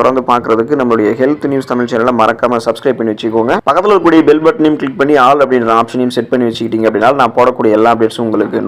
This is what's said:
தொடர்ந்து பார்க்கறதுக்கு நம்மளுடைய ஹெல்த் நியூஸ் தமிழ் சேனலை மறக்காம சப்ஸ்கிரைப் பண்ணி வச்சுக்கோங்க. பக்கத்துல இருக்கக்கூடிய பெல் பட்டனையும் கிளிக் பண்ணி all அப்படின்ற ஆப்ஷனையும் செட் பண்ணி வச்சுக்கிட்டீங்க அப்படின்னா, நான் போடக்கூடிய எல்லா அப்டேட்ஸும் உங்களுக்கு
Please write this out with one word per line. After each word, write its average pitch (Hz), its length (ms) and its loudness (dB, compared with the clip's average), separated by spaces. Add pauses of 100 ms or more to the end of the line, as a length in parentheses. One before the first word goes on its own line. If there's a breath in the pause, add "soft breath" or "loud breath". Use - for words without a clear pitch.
தொடர்ந்து 127 300 0
பார்க்கறதுக்கு 117 500 0
நம்மளுடைய 113 300 2 (100)
ஹெல்த் 147 320 -2
நியூஸ் 135 200 -4
தமிழ் 123 200 -4
சேனலை 123 280 0
மறக்காம 117 460 0
சப்ஸ்கிரைப் 120 340 -2
பண்ணி 110 140 -2
வச்சுக்கோங்க. 113 400 -2 (140)
பக்கத்துல 185 260 2
இருக்கக்கூடிய 165 360 4
பெல் 156 160 2
பட்டனையும் 151 360 0
கிளிக் 135 180 -6
பண்ணி 147 160 2 (100)
all 143 180 4
அப்படின்ற 123 360 0
ஆப்ஷனையும் 123 380 -4
செட் 117 140 -4
பண்ணி 123 160 0
வச்சுக்கிட்டீங்க 110 420 -2
அப்படின்னா, 107 200 2 (120)
நான் 117 160 0
போடக்கூடிய 123 400 2
எல்லா 113 160 4
அப்டேட்ஸும் 113 340 -2
உங்களுக்கு 107 400 -2